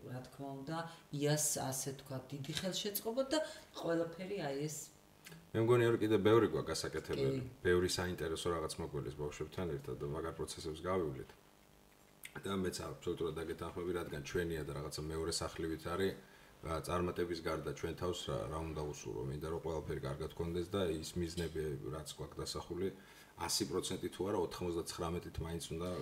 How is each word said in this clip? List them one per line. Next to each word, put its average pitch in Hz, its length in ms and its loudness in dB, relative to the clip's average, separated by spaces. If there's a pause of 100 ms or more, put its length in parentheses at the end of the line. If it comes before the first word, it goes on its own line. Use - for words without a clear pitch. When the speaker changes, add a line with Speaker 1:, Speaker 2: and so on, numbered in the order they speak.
Speaker 1:
რა 123 180 -6
თქმა - 300 -8
უნდა, 139 260 -4 (320)
იას, 147 360 4 (120)
ასე 131 360 -2
თქვა, - 280 -8
დიდი 143 320 -6
ხელშეწყობა 202 680 0
და 311 140 2 (320)
ყველაფერი, 170 680 -2
აი, 139 200 -2
ეს 151 180 -2 (720)
Speaker 2:
მე 110 100 2
მგონია, 117 300 8
რომ 113 100 6
კიდე 107 180 6
ბევრი 104 300 10
გვაქვს 80 220 0
გასაკეთებელი, 80 680 0
Speaker 1:
კი. 123 80 -4 (100)
Speaker 2:
ბევრი 90 320 6
საინტერესო 85 580 0
რაღაც 80 260 0
მოგველის 71 420 -4
ბავშვებთან 76 540 -4
ერთად 69 260 -4
და 71 120 -4
მაგარ 78 260 -2
პროცესებს 78 460 -6
გავივლეთ. 82 500 0 (1000)
და - 260 -4
მეც 90 220 0
აბსოლუტურად 80 580 -2
დაგეთანხმები, 82 560 -4
რადგან 78 320 -2
ჩვენია 82 400 0
და 73 100 -6
რაღაცა 73 300 -4
მეორე 80 280 0
სახლივით 80 520 -2
არის, 92 300 2 (440)
რა, 80 200 -2
წარმატების 87 640 0
გარდა 76 320 -2
ჩვენ 80 220 -2
თავს 90 260 0
რა, 69 220 0
რა 73 160 -2
უნდა 80 220 -2
უსურვო? 64 420 -4
მინდა, 71 260 -2
რომ 82 100 0
ყველაფერი 78 420 -2
კარგად 69 300 -4
გქონდეს 85 380 -2
და 98 180 2
ის 78 240 -2
მიზნები, 82 520 0 (220)
რაც 73 240 -6
გვაქვს - 300 -8
დასახული, 85 480 -2 (460)
ას - 260 0
პროცენტი 92 480 0
თუ - 140 -4
არა, 101 180 2
ოთხმოცდაცხრამეტით 85 1000 0
მაინც 82 280 -2
უნდა 85 240 -2 (120)